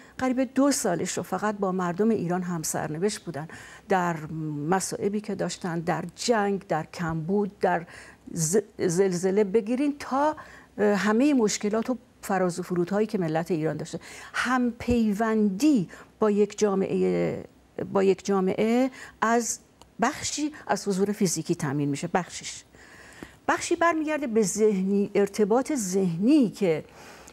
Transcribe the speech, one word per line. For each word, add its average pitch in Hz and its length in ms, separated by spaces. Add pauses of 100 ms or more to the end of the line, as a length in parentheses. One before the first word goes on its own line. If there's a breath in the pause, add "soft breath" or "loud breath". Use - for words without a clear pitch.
(180 loud breath)
قریب 262 360
دو 277 180
سالش 180 460
رو - 60
فقط 202 340
با 190 140
مردم 180 380
ایران 180 320
هم 175 220
سرنوشت 156 560
بودن، 160 280 (420 loud breath)
در 175 360 (440)
مصائبی 196 520
که 208 140
داشتن، 175 440
در 165 240 (120)
جنگ، 202 520
در 160 160
کمبود، 170 760
در 175 260 (480 loud breath)
ز-، 165 240 (200)
زلزله 190 640
بگیرین 233 560
تا 294 360 (420 loud breath)
همه 208 560
مشکلات 220 560
و 247 80 (240)
فراز 185 380
و 180 40
فرودهایی 185 440
که 220 100
ملت 165 340
ایران 156 260
داشته، 165 220 (340 loud breath)
هم 247 380
پیوندی 220 1200 (300 loud breath)
با 214 120
یک 208 280
جامعه، 185 840 (500)
با 196 100
یک 190 220
جامعه 214 640 (300 loud breath)
از 226 380 (420)
بخشی 294 520 (140 loud breath)
از - 200
حضور 196 240
فیزیکی 170 440
تامین 143 340
می‌شه، 143 240
بخشیش، - 500 (840 loud breath)
بخشی 339 280
برمیگرده 311 520
به 226 140
ذهنی، 202 720
ارتباط 208 580
ذهنی 196 760
که 156 340 (500 loud breath)